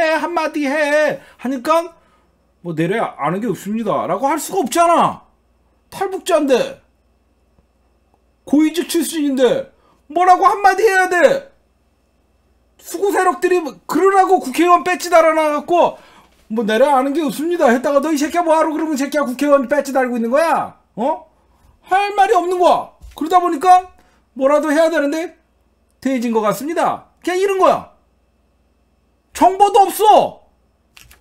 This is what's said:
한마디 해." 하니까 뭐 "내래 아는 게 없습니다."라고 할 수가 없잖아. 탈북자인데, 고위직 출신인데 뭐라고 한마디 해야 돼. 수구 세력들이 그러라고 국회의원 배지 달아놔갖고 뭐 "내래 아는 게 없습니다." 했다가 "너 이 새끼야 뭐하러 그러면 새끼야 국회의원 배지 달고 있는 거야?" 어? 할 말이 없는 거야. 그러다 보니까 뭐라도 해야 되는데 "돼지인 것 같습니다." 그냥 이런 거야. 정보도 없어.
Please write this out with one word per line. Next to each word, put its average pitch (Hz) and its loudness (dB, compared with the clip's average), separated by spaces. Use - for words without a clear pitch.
한마디 311 -4
해." 294 0
하니까 302 -2
뭐 170 -10
"내래 170 -2
아는 170 -4
게 247 -6
없습니다."라고 196 -4
할 311 -2
수가 370 -6
없잖아. 320 0
탈북자인데, 311 -2
고위직 311 0
출신인데 277 -2
뭐라고 359 2
한마디 392 2
해야 381 2
돼. 302 2
수구 370 -4
세력들이 359 0
그러라고 381 2
국회의원 339 2
배지 349 -4
달아놔갖고 320 2
뭐 220 -4
"내래 220 2
아는 277 0
게 330 -2
없습니다." 311 -2
했다가 269 0
"너 311 -4
이 302 -2
새끼야 285 -2
뭐하러 320 0
그러면 311 -4
새끼야 285 -4
국회의원 277 0
배지 277 -4
달고 254 -2
있는 233 -4
거야?" 269 -2
어? 262 -6
할 403 -2
말이 403 2
없는 359 0
거야. 302 2
그러다 330 0
보니까 359 2
뭐라도 285 0
해야 320 2
되는데 320 -4
"돼지인 247 -4
것 220 0
같습니다." 214 -4
그냥 359 -4
이런 392 -2
거야. - 0
정보도 392 4
없어. 381 2